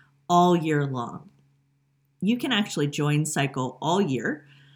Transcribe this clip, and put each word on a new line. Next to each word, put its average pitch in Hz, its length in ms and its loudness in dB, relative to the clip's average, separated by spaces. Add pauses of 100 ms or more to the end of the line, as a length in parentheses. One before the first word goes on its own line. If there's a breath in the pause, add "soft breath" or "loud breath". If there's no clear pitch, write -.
(280 soft breath)
all 175 280 6
year 151 300 0
long. 127 420 -8 (920)
You 214 160 0
can 277 140 -6
actually 202 380 0
join 147 360 0
Cycle 139 560 -4
all 170 200 0
year, 147 440 -4 (320 soft breath)